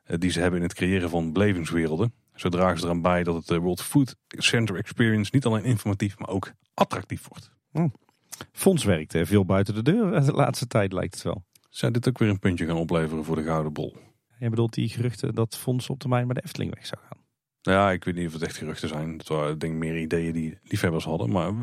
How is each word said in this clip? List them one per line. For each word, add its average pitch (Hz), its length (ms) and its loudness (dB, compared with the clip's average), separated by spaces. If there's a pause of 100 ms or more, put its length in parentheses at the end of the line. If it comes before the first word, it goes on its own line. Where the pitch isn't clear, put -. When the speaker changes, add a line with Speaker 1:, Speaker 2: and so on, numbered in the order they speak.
Speaker 1:
eh, 87 140 -2
die 90 120 2
ze 82 100 0
hebben 87 200 2
in 87 40 0
het 85 100 -4
creëren 90 360 0
van 82 220 -2
belevingswerelden. 85 800 2 (220)
Zo - 140 -4
dragen 87 300 2
ze 85 60 -4
eraan 85 180 0
bij 87 200 4
dat 85 120 0
het, 82 160 -4
eh, 85 80 2
World 90 240 -2
Food - 340 2 (120)
Center 107 480 0
Experience 107 580 0
niet 139 100 2
alleen 110 200 0
informatief, 104 540 0
maar - 100 -10
ook 95 240 -4 (220)
attractief - 540 -2
wordt. - 220 -20 (220)
Speaker 2:
Hm. 160 160 2 (640)
Fons 180 320 4
werkt, 82 300 2
eh, 82 120 2
veel 98 180 4
buiten 98 300 2
de 110 80 -2
deur, 175 300 2
eh, 151 120 4
de 139 80 4
laatste 135 340 0
tijd, 101 260 0
lijkt 90 220 -4
het - 80 -12
wel. 90 220 -4 (240)
Speaker 1:
Zou - 240 -2
dit 120 160 0
ook 127 100 2
weer 113 100 4
een 98 100 2
puntje 87 280 0
gaan 85 100 0
opleveren 80 480 0
voor 80 120 -2
de 78 60 0
Gouden 78 300 0
Bol? - 240 -6 (420)
Speaker 2:
Je 120 120 -2
bedoelt 113 240 2
die 117 140 0
geruchten 117 460 -4
dat 113 220 -2
Fons 127 340 -2
op 139 80 -6
termijn 123 280 0
met 123 100 -2
de - 80 -4
Efteling - 300 -6
weg - 120 -14
zou - 220 -10
gaan? - 100 -20 (440)
Speaker 1:
Ja, 98 280 6
ik 92 140 0
weet 90 100 -2
niet 87 120 -2
of 78 60 -6
het 80 100 -10
echt 78 140 -4
geruchten 78 320 -8
zijn. 78 300 -6
Het - 100 -14
waren, 78 300 -2
denk 80 140 -4
ik, 80 60 -4
meer 82 220 -2
ideeën 82 320 -2
die 80 300 -4
liefhebbers 85 420 0
hadden. 82 260 -2
Maar 92 220 0 (100)